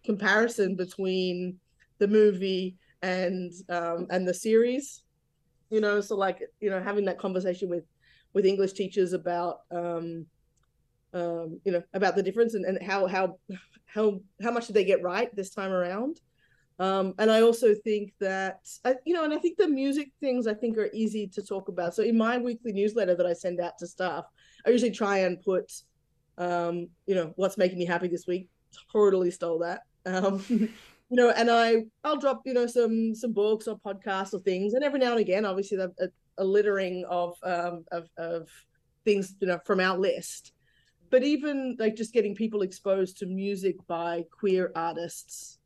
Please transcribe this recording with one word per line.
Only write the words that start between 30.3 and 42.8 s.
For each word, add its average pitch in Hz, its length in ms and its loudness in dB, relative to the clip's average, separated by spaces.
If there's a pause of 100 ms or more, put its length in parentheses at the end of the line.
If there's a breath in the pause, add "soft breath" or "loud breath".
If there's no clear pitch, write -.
<laughs> - 20 -18
you - 680 -2
know, 240 140 8
and 233 200 4
I, 226 360 4 (180)
I'll 294 120 0
drop, 269 300 -2
you 262 80 -4
know, 240 140 2
some, 226 480 0
some 226 160 -4
books 214 340 0
or 214 140 -8
podcasts 196 520 -6
or 196 60 -6
things. 196 360 -2
And 269 100 2
every 277 160 0
now 247 100 4
and 233 100 2
again, 202 240 2
obviously, 196 320 -2
the, 185 220 -4
a, 185 100 -2 (300)
a 196 60 0
littering 190 640 0
of, 175 320 -2
um, 175 480 -4
of, 170 260 -8
of 170 320 -8 (560)
things, 202 360 0
you 185 80 0
know, 175 180 0
from 190 140 2
our 185 180 2
list. - 540 -4 (580)
But 254 140 6
even, 277 560 -2
like, 220 160 0
just 226 180 -8
getting 202 220 2
people 214 260 -2
exposed 190 560 -2